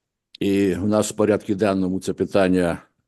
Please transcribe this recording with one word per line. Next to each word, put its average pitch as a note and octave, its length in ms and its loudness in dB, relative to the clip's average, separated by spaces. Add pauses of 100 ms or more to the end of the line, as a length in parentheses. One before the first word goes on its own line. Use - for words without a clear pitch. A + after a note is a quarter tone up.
(400)
і G2 360 2
у F2+ 120 -4
нас G#2 240 0
в - 40 -12
порядку G#2 400 0
денному F#2+ 440 0
це F2+ 140 -6
питання F2+ 680 0 (260)